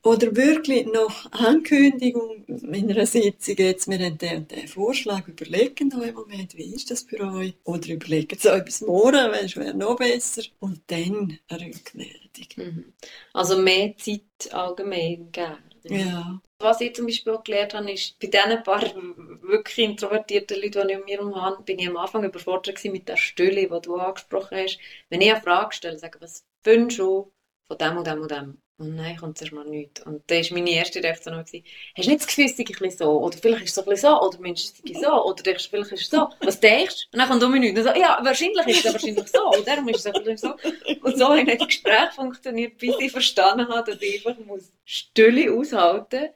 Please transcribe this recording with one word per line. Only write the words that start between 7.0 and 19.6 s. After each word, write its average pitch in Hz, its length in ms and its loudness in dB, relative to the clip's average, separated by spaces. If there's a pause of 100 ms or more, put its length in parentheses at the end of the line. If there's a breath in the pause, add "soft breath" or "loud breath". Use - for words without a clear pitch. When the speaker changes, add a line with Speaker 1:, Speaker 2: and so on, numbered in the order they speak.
Speaker 1:
für - 180 -12 (140)
euch? 185 200 -6 (100)
Oder 170 260 -8
überlegen 160 480 -4
Sie 208 140 4
euch 185 120 2
bis - 180 -10
morgen, 214 340 4 (160)
weil 208 140 -2
es 180 100 -10
wäre 196 180 -6
noch 202 220 -2
besser. 240 480 -2 (160)
Und 190 280 -8
dann 175 600 -4
eine 175 180 -10
Rückmeldung. - 840 -20 (100)
Speaker 2:
Mhm. 170 360 -12 (400 loud breath)
Also 185 240 2
mehr 190 400 2
Zeit - 560 -10
allgemein 180 760 -6
geben. 165 260 -8 (280)
Speaker 1:
Ja. 185 560 -4 (180)
Speaker 2:
Was 226 220 2
ich 240 120 -4
zum 240 120 -6
Beispiel 226 280 -4
auch 220 100 -6
gelernt 208 300 -2
habe, 208 180 -8
ist, - 280 -10
bei 202 80 -8
diesen 208 360 2
paar 202 180 2 (600)
wirklich 214 440 0